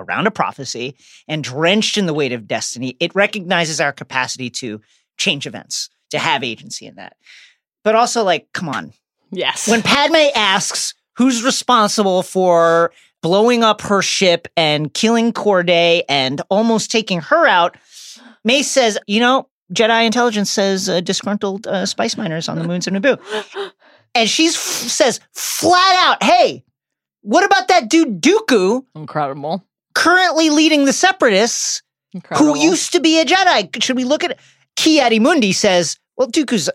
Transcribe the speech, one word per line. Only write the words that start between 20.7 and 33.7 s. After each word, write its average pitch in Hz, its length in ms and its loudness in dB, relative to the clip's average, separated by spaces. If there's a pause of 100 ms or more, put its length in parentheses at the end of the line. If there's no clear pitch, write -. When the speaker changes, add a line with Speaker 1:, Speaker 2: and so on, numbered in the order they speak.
Speaker 1:
uh, 180 100 0
disgruntled, 196 680 -6
uh, 190 200 -4
spice 226 320 -4
miners 165 320 -6
on 165 80 -6
the 165 100 -6
moons 175 180 -6
of - 60 -4
Naboo." 202 320 0
Speaker 2:
<laughs> 403 480 -10 (440)
Speaker 1:
And 226 140 2
she 320 160 2
f-, 330 80 0
says - 640 -2 (140)
flat 359 760 0
out, 247 160 0
"Hey, 277 400 2 (600)
what 240 220 2
about 381 220 2
that 339 240 2
dude 277 320 2
Dooku?" 254 640 2 (100)
Speaker 2:
Incredible. 151 720 -6 (320)
Speaker 1:
"Currently 330 540 2
leading 302 340 4
the 277 80 4
Separatists, 240 880 0 (300)
Speaker 2:
Incredible. 285 420 0
Speaker 1:
who 277 60 -4
used 320 320 0
to 349 80 2
be 320 180 4
a 320 60 4
Jedi. 277 580 0